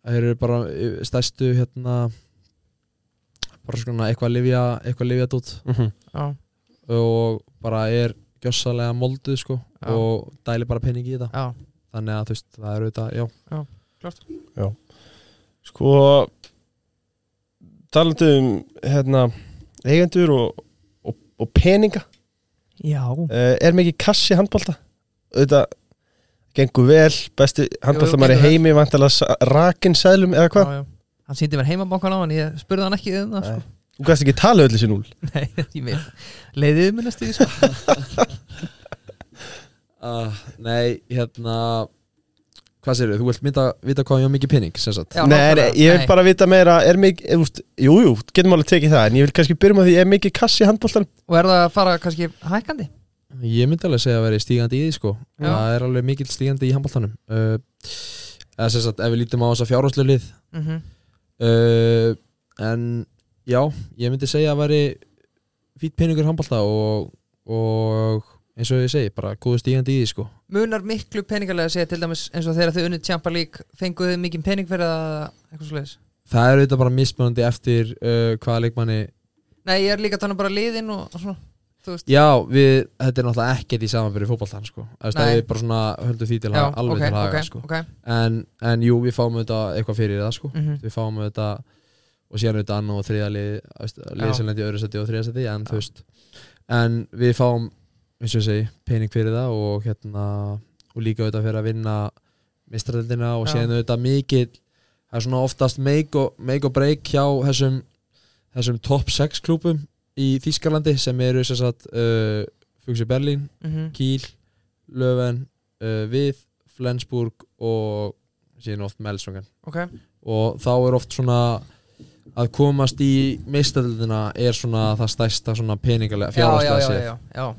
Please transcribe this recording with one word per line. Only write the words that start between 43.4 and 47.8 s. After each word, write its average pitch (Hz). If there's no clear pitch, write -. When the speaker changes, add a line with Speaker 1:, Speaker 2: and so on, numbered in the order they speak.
Speaker 1:
mynda, 135
vita 135
hvað 131
ég 135
á -
mikið 135
pening, 104
sem 104
sagt? -
Speaker 3:
Já, 170
Speaker 2:
Nei, 143
Speaker 3:
nákvæmlega. 151
Speaker 2:
nei, 120
ég 156
vil 180
Speaker 3:
Nei. -
Speaker 2:
bara 185
vita 185
meira, 175
er 180
mikið, 190
þú 170
veist, -
jú, 139